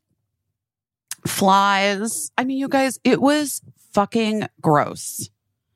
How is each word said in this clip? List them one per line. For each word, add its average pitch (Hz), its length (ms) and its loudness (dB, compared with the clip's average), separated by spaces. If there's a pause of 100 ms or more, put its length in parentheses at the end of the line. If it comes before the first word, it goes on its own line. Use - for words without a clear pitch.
(1300)
flies. 196 1120 0
I 247 80 0
mean, 269 120 -4
you 269 120 -4
guys, 269 340 0
it 190 180 2
was 294 400 0 (320)
fucking 214 540 0 (140)
gross. - 680 0 (460)